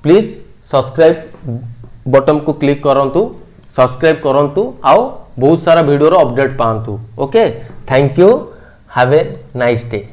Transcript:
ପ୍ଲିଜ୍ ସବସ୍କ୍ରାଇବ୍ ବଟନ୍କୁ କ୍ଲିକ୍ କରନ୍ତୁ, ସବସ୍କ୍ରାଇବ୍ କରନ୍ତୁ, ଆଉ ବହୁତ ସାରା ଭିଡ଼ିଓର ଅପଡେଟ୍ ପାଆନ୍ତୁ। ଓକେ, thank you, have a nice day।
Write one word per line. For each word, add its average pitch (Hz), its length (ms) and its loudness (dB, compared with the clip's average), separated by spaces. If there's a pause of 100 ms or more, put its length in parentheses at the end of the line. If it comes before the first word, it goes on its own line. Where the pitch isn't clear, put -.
ପ୍ଲିଜ୍ 196 260 2 (420)
ସବସ୍କ୍ରାଇବ୍ 139 440 2 (920)
ବଟନ୍କୁ 147 460 2
କ୍ଲିକ୍ 143 300 -2
କରନ୍ତୁ, 139 520 0 (400)
ସବସ୍କ୍ରାଇବ୍ 131 460 0
କରନ୍ତୁ, 147 520 -2 (100)
ଆଉ 226 280 4 (280)
ବହୁତ 160 240 2
ସାରା 165 180 4
ଭିଡ଼ିଓର 147 340 2
ଅପଡେଟ୍ 131 420 0
ପାଆନ୍ତୁ। 110 420 -4 (180)
ଓକେ, 147 460 -2 (260)
thank 139 260 2
you, 196 320 4 (480)
have 127 180 2
a 160 120 2 (300)
nice 120 360 -2
day। 101 200 -8